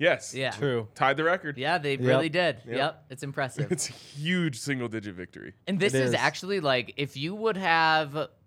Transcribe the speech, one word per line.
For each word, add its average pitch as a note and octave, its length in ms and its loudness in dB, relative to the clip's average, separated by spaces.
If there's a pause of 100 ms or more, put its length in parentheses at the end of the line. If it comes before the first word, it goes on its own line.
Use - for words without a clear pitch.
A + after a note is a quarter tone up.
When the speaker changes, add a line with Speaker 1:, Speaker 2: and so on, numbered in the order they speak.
Speaker 1:
Yes. D3 340 2
Speaker 2:
Yeah. C3 180 -2
Speaker 3:
True. A#2 440 -2
Speaker 1:
Tied C#3 200 4
the D#3 80 0
record. D#3+ 340 0
Speaker 2:
Yeah, D3 200 0
they C#3+ 140 -2
Speaker 3:
Yep. B2+ 100 -2
Speaker 2:
really C3 280 4
did. E3 360 2
Speaker 1:
Yep. A#2+ 100 -6
Speaker 2:
Yep. C#3+ 360 -2
It's C3 120 -12
impressive. C#3 480 -4
Speaker 1:
<laughs> F3 60 0
It's - 120 -4
a - 40 -14
huge D#3+ 680 -2
single-digit A2 560 -4
victory. - 380 -12 (140)
Speaker 2:
And F#3+ 120 0
this F#3+ 140 2
Speaker 3:
It C3 80 4
Speaker 2:
is B2+ 80 2
Speaker 3:
is. A#2+ 60 2
Speaker 2:
actually, F3+ 440 0
like, B2+ 380 0
if C#3+ 180 -6
you D#3+ 200 -6
would G#3+ 220 -2
have D#3+ 720 2 (180)